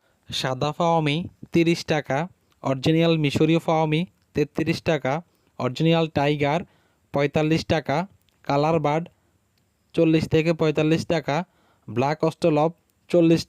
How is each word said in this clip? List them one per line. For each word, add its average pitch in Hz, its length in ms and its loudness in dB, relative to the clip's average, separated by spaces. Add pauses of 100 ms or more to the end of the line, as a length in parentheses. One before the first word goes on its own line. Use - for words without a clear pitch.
(300)
সাদা 135 480 -4
ফাওয়ামি 165 400 0 (360)
তিরিশ 170 320 2
টাকা, 147 320 -2 (460)
অরিজিনাল 160 540 2
মিশরীয় 156 480 2
ফাওয়ামি 160 360 0 (320)
তেত্রিশ 156 460 -2 (100)
টাকা, 139 240 -2 (460)
অরিজিনাল 160 460 0 (120)
টাইগার 147 440 0 (520)
পঁয়তাল্লিশ 156 500 0 (100)
টাকা, 147 240 -2 (500)
কালার 147 320 0
বার্ড 147 240 -2 (920)
চল্লিশ 160 380 2
থেকে 160 200 2
পঁয়তাল্লিশ 156 500 0 (100)
টাকা, 147 220 -2 (520)
ব্ল্যাক 127 360 -2
অস্ট্রেলপ 160 480 2 (380)
চল্লিশ 165 400 4